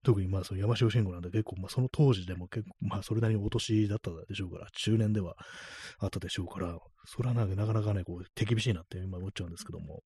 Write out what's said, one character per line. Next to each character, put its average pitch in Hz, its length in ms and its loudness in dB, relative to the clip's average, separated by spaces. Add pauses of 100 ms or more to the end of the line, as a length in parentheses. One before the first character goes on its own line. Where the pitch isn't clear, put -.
特 104 180 6
に 92 60 0
ま 95 140 0
あ、 - 40 -8
そ 98 100 -8
の 95 60 -4
山 110 140 2
城 113 160 4
慎 110 140 4
吾 92 80 0
な 87 60 -8
ん - 20 -8
で 87 100 -6
結 107 140 2
構、 - 160 -6
ま 92 60 -6
あ、 - 20 -12
そ - 120 0
の 127 80 4
当 139 260 6
時 90 120 -4
で 90 80 -4
も 90 140 -8
結 110 200 -6
構、 - 120 -18
ま - 160 -2
あ、 98 80 -2
そ 110 100 -2
れ 110 60 2
な 113 80 4
り 110 80 4
に 101 80 0
お 107 40 2
年 107 380 2
だ 101 100 0
っ - 40 -2
た 95 100 -6 (180)
で 98 60 -6
し 98 80 -4
ょ 90 60 -4
う - 20 -8
か 87 80 -10
ら、 - 140 -12
中 110 260 2
年 107 140 4
で 107 80 2
は 85 160 -6 (640)
あ 98 80 -2
っ - 40 -2
た - 80 -6
で 87 100 -6
し - 120 -4
ょ 90 40 -2
う - 40 -6
か - 100 -10
ら、 85 180 -4 (280)
そ - 180 -6
れ 123 60 2
は 120 60 2
な 117 100 4
ん 95 40 2
か、 95 60 0
な 104 100 2
か 110 80 2
な 110 100 4
か 104 120 2
ね、 95 80 0
こ 87 140 -6
う、 92 80 -10 (100)
手 113 100 0
厳 110 140 2
し 120 100 0
い 107 60 4
な 85 60 -2
っ - 80 -16
て 98 100 -8
今 92 200 -6
思 95 100 -6
っ - 40 -4
ち - 100 -8
ゃ - 20 -4
う - 20 -6
ん 85 40 -10
で 85 60 -12
す - 80 -14
け - 60 -12
ど 80 80 -10
も。 78 280 -12